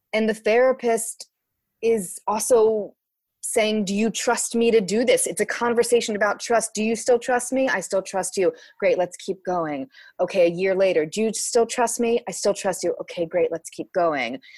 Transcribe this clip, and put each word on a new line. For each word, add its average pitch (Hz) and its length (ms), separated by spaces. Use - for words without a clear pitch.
And 220 140
the 220 60
therapist 233 960
is 220 460
also 220 680
saying, 214 300
"Do 196 80
you 220 160
trust - 460
me 233 160
to 226 100
do 208 240
this?" 190 220
It's 180 140
a 208 40
conversation 233 720
about 202 240
trust. 226 340
"Do 214 100
you 226 120
still 240 240
trust 247 340
me? 262 160
I 196 100
still 190 220
trust 190 360
you. 175 140
Great, 180 180
let's 175 200
keep - 280
going." 156 420
Okay, 175 280
a 170 140
year 190 120
later, 180 320
"Do 175 160
you 220 120
still 233 340
trust 233 320
me? 233 280
I 190 40
still 202 240
trust - 280
you. 175 180
Okay, 175 260
great, 165 240
let's 165 180
keep - 240
going." 139 460